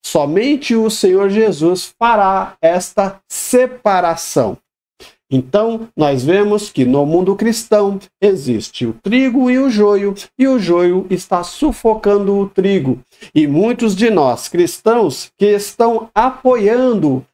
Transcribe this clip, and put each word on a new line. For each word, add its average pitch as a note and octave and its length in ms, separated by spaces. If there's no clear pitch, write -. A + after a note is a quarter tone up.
Somente A3 680
o A3 120
Senhor G3 420
Jesus F#3 680
fará G3 640
esta F#3 680
separação. F3+ 1300
Então, G#3+ 560
nós C#3 260
vemos G#3 480
que C3 140
no C#3+ 220
mundo F#3 280
cristão G#3 640
existe C#3 640
o A2+ 80
trigo B3+ 560
e B3+ 80
o C4+ 100
joio, G#3 460
e C4 100
o C4 120
joio F3+ 500
está F3+ 340
sufocando G#3 920
o G3 100
trigo. F3+ 520
E D3+ 140
muitos G#3+ 480
de A3+ 160
nós C3+ 360
cristãos F3 920
que G3+ 80
estão A3 640
apoiando A3+ 1200